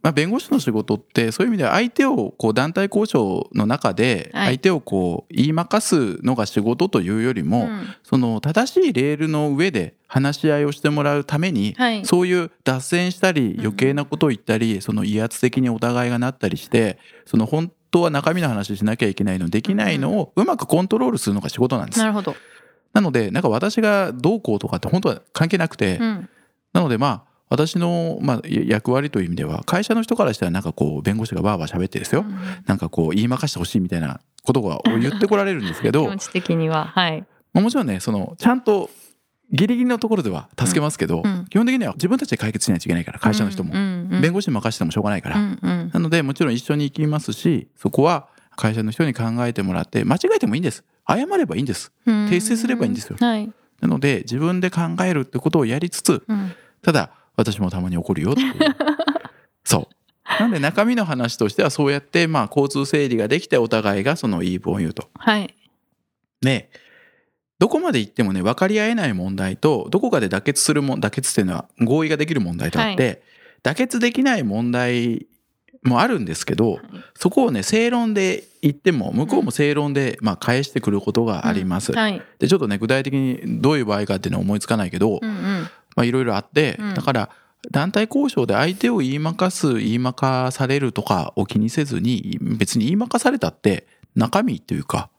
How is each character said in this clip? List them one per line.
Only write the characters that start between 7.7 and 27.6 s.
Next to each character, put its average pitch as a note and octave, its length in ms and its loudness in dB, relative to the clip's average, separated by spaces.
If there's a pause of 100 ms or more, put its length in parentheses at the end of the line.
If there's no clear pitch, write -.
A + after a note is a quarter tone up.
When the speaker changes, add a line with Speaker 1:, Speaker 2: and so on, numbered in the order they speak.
Speaker 1:
そ - 140 0
の、 A2+ 220 0
正 A3+ 420 0
し E4+ 80 4
い G3 40 -2
レ C#3+ 200 2
ー D3 40 -4
ル D#3 100 -2
の D3+ 240 0
上 E3 200 2
で F#2+ 240 -4 (120)
話 C#3 340 0
し D#3 100 2
合 D3 80 2
い D3 60 2
を D3 60 -2
し - 80 -10
て D3+ 100 2
も D3 140 0
ら C#3+ 140 2
う C#3+ 80 -2
た D3 120 -2
め F3+ 140 0
に、 F#3+ 260 0
Speaker 2:
は B3 140 0
い。 G#3 140 -6
Speaker 1:
そ F3+ 160 2
う F3+ 60 2
い F3+ 180 2
う - 40 -14 (140)
脱 C3 180 0
線 F3+ 300 0
し - 80 -12
た F#3+ 140 2
り、 A#2 220 0
Speaker 2:
う - 20 -6
ん。 - 20 -6
Speaker 1:
余 G#2+ 160 -2
計 C3 180 2
な C#3+ 120 -2
こ D3+ 100 -6
と D#3 120 2
を - 20 4
言 A#2 80 0
っ - 40 -18
た A2 160 0
り、 A2 240 0
そ G#2+ 120 -4
の、 G#2 100 -2
威 G#2+ 180 -2
圧 - 200 -4
的 B2+ 180 2
に B2+ 100 0
お A2 100 -4
互 A#2+ 280 0
い A#2+ 40 -2
が A#2+ 60 -2
な B2 140 -2
っ - 60 -16
た G#2 100 -2
り E2+ 80 0
し - 140 -12
て、 A2 280 2 (280)
そ - 100 -2
の、 A2 100 4
本 D#3+ 240 -2 (220)
当 F3 100 4
は E3+ 80 2
中 D3 240 0
身 F3+ 80 0
の D#3 60 0
話 G#2 300 -2
し G#2 80 0
な G#2+ 100 2
き - 80 -2
ゃ A2 60 2
い G2 60 -4
け G2+ 100 -2
な F#2+ 80 0
い F#2 60 -2
の、 E2+ 100 -2
で G#2+ 120 0
き G3 140 -2
な G3+ 160 0
い D3 80 -2
の E3+ 180 -2
を、 E3+ 200 -4
Speaker 2:
う - 20 2
ん。 G#3+ 40 4
Speaker 1:
う - 40 4
ま F4 80 0
く - 100 -6
コ E3+ 160 4
ン F#3+ 60 0
ト A3 100 2
ロ B3+ 120 2
ー - 20 0
ル G#3 60 -2
す - 120 -2
る G2+ 60 2
の G2 60 -2
が - 80 -6
仕 - 100 -8
事 B2 180 2
な G2+ 60 -2
ん - 40 -8
で - 60 -10
す。 A3+ 60 0
Speaker 2:
な A3 60 2
る G#3+ 80 0
ほ G#3 80 -2
ど。 D#3 160 -6 (560)
Speaker 1:
な A2 80 6
の E3+ 100 2
で、 A2+ 200 0
な C3 100 0
ん - 20 -2
か、 B2 60 2
私 G3+ 320 0
が G3+ 320 2
ど C#3+ 220 0
う G#3 60 -6
こ G#2+ 140 0
う G2+ 40 -2
と - 100 -6
か - 80 -4
っ - 20 -4
て - 80 -6
本 F3+ 140 2
当 D#3+ 80 2
は G#2 120 -4 (120)
関 E3 160 0
係 G3+ 80 0
な E3 100 0
く - 80 -10
て、 F3+ 240 0
Speaker 2:
う A#3 60 0
ん。 G3+ 240 -6 (420)
Speaker 1:
な F3 100 2
の E3 60 2
で、 A#2 100 2
ま C#3 100 2 (180)
あ、 - 40 -20 (220)
私 D#3 280 0